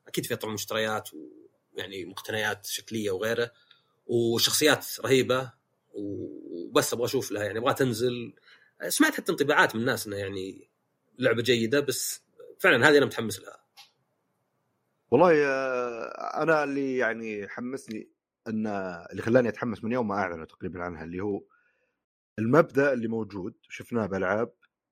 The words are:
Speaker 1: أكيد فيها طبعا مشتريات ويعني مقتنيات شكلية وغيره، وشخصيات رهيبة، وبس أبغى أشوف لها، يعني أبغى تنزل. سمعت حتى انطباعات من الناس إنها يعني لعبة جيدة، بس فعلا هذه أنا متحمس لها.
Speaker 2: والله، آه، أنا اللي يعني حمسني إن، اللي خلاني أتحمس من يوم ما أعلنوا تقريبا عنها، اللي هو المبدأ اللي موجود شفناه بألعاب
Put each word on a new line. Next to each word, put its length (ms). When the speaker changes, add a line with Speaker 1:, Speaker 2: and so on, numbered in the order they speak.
Speaker 1:
أكيد 200
فيها 100
طبعا 180
مشتريات 540
ويعني 300
مقتنيات 640
شكلية 440
وغيره، 420
وشخصيات 800
رهيبة، 520
وبس 1000
أبغى 120
أشوف 280
لها، 120
يعني 140
أبغى 160
تنزل. 600
سمعت 260
حتى 180
انطباعات 420
من 60
الناس 260
إنها 120
يعني 500
لعبة 240
جيدة، 380
بس 420
فعلا 280
هذه 100
أنا 80
متحمس 340
لها. 240
Speaker 2:
والله، 360
آه، 960
أنا 220
اللي 320
يعني 520
حمسني 600
إن، 180
اللي 560
خلاني 260
أتحمس 360
من 80
يوم 160
ما 60
أعلنوا 300
تقريبا 380
عنها، 220
اللي 160
هو 220
المبدأ 540
اللي 160
موجود 460
شفناه 380
بألعاب 460